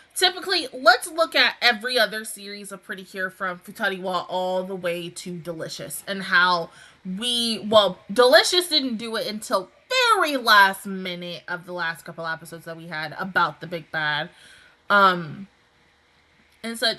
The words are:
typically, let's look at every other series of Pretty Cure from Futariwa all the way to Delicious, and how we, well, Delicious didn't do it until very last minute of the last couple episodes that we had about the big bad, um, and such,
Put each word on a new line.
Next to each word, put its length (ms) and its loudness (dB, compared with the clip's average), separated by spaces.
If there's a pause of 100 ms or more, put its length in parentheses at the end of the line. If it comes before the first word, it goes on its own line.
(140)
typically, 580 -2
let's 380 4
look 240 -2
at 260 4
every 380 2
other 260 0
series 460 -14
of 140 -16
Pretty 200 -14
Cure 260 -6
from 280 -8
Futariwa 720 -4
all 340 -2
the 140 -8
way 320 -6
to 300 -12
Delicious, 680 -10
and 180 -6
how 460 2 (480)
we, 400 -2 (100)
well, 300 6 (140)
Delicious 560 6
didn't 280 0
do 200 -8
it 100 -4
until 440 -4 (440)
very 220 2
last 500 6
minute 640 -8
of 180 -8
the 60 -12
last 320 -6
couple 220 -12
episodes 380 -10
that 120 -12
we 120 -16
had 300 -8
about 420 -2
the 60 -12
big 240 -10
bad, 400 -2 (600)
um, 560 4 (1160)
and 160 -10
such, 200 -2